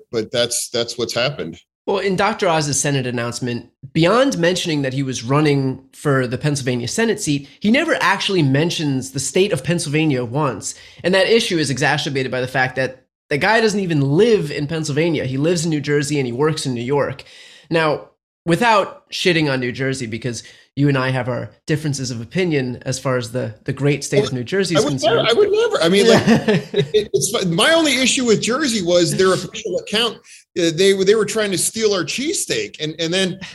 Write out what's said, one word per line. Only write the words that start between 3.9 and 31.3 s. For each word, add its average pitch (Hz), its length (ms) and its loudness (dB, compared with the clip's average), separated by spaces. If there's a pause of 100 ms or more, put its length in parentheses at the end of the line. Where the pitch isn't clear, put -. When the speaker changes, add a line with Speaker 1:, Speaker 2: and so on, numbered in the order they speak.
Speaker 2:
beyond 202 460 2
mentioning 170 440 0
that 131 100 -4
he 139 100 -2
was 120 220 -6
running 139 680 0
for 135 360 0
the 120 100 -4
Pennsylvania 127 480 -2
Senate 220 340 -2
seat, 143 280 -4 (100)
he 208 140 2
never 320 280 2
actually 190 440 0
mentions 139 680 0
the 143 80 -8
state 190 340 0
of 151 120 -2
Pennsylvania 151 600 0
once. 120 520 -4 (260)
And 180 100 0
that 190 140 4
issue 226 320 2
is 143 120 -2
exacerbated 139 600 -2
by 131 100 -2
the 127 60 -2
fact 131 300 -2
that 131 300 -4 (240)
the 147 80 0
guy 214 220 2
doesn't 208 200 2
even 165 220 0
live 165 500 2
in 147 160 -4
Pennsylvania. 156 560 -2
He 131 140 -6
lives 160 260 0
in 170 60 -2
New 151 100 0
Jersey 147 400 0
and 127 60 -2
he 117 60 -6
works 151 340 -2
in 131 80 -2
New 117 80 -4
York. 135 420 -2 (440)
Now, 160 420 0 (360)
without 190 640 0
shitting 160 420 2
on 127 60 0
New 123 140 -4
Jersey, 123 340 -4
because 113 380 -8 (320)
you 143 120 4
and 139 80 2
I 131 140 0
have 127 180 -2
our 120 220 -4 (160)
differences 143 460 -2
of 117 80 -8
opinion 139 640 -2
as 131 120 -4
far 131 180 0
as 117 160 -4
the, 120 320 -6
the 139 80 -4
great 139 320 -2
state 143 200 2
of 139 80 -6
New 123 120 -4
Jersey 180 320 -2
is - 40 4
Speaker 1:
I - 40 4
would 294 80 -2
Speaker 2:
concerned. 349 240 2
Speaker 1:
never, - 120 0
I 453 40 4
would 403 180 4
never. 427 320 0
I 165 60 4
mean, 202 200 4
like, 226 160 6
Speaker 2:
<laughs> - 500 2 (200)
Speaker 1:
it, 214 180 2
it's, 196 340 0
my 202 260 2
only 302 280 4
issue 254 240 0
with 220 160 4
Jersey 226 420 0
was 170 320 2
their 190 200 4
official 175 440 -4
account. 214 400 -2 (400)
Uh, 165 160 2
they, 196 180 4 (120)
they 208 120 6
were 208 100 2
trying 208 240 -2